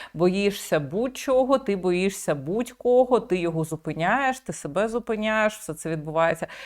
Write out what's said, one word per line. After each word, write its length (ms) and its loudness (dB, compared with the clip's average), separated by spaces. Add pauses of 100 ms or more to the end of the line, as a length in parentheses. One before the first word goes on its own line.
(140)
боїшся 640 2
будь-чого, 800 2
ти 180 -2
боїшся 580 0
будь-кого, 880 2
ти 160 -2
його 280 -2
зупиняєш, 760 -2
ти 120 -10
себе 360 -2
зупиняєш, 720 0
все 160 -10
це 160 -8
відбувається 560 0 (200)